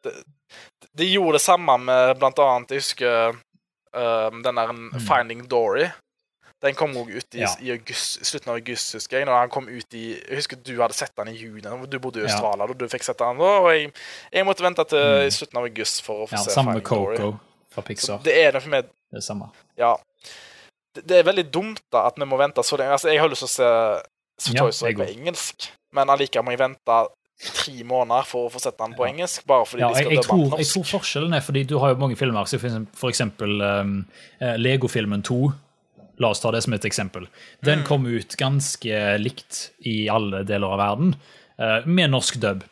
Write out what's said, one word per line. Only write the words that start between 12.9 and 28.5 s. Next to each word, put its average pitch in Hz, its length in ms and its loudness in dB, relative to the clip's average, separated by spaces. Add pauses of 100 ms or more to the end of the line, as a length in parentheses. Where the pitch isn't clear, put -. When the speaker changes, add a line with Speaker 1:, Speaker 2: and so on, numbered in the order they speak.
Speaker 1:
sett 123 140 -6
den 123 220 -2
da, 165 40 4 (180)
og 175 120 6
jeg, 147 180 0 (400)
jeg 190 140 2
måtte 190 160 0
vente 175 240 2
til 151 140 2
Speaker 2:
Mm. 139 260 4
Speaker 1:
i 139 60 0
slutten - 260 -6
av 120 80 -2
august 110 400 -6
for 113 80 -8 (140)
å - 20 -20
få - 40 -10
Speaker 2:
Ja, 104 100 -2
Speaker 1:
se 104 80 -4
Speaker 2:
samme 123 240 2
med 107 100 -4
Speaker 1:
Finding 104 200 0
Dory. 110 120 -4
Speaker 2:
Coco 107 220 -4 (320)
fra 107 100 -10
Speaker 1:
Så - 60 -18
Speaker 2:
Pixar. 104 360 -8
Speaker 1:
det 151 220 4
er 143 60 8
det 135 100 -2
for 147 80 -14
meg. 135 160 0 (260)
Speaker 2:
Det 113 60 -14
er 107 80 -10
samme. 104 240 -10 (280)
Speaker 1:
Ja. 117 180 4 (960)
Det, - 140 -18
det 180 120 6
er 165 40 8
veldig 175 280 2
dumt 208 300 -4 (100)
da, 117 160 4
at 120 100 0
vi 143 80 -4
må 135 120 -2
vente 139 260 2
så 143 140 0
lenge. 135 140 0
Altså, 143 180 2
jeg 156 100 4
har 160 100 4
lyst 131 100 -4
til 131 80 -8
å - 100 -2
se, 113 460 4 (360)
se 120 140 -2
Speaker 2:
Ja, 131 80 2
Speaker 1:
Toy 117 100 4
Story 117 200 -4
Speaker 2:
jeg 104 60 -4
Speaker 1:
på 104 60 -2
Speaker 2:
også. 98 140 -8
Speaker 1:
engelsk, - 520 -8 (240)
men 139 160 2
allikevel 139 360 0
må 123 60 -4
jeg 123 80 -4
vente 123 480 2 (340)
tre 127 420 -6
måneder 123 420 2
for 120 240 -4
å - 40 -8